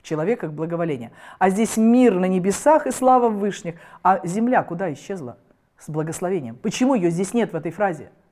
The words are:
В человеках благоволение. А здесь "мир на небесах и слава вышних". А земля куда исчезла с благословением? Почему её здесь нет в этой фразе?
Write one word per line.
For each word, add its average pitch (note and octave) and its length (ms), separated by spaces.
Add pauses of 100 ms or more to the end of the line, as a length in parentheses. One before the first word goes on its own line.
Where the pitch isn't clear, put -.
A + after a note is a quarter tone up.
В - 60
человеках D#3+ 460
благоволение. D#3+ 580 (260)
А F#3+ 140
здесь G#3+ 260
"мир A#3 380
на F3+ 100
небесах F#3+ 640
и B3+ 40
слава B3+ 380
вышних". G3 460 (260)
А F#3 240
земля G#3+ 380
куда E3+ 280
исчезла C#3 460 (400)
с - 100
благословением? D#3 680
Почему B3+ 400
её F3 160
здесь F#3 240
нет A3+ 180
в - 20
этой D#3 160
фразе? E3 380 (220)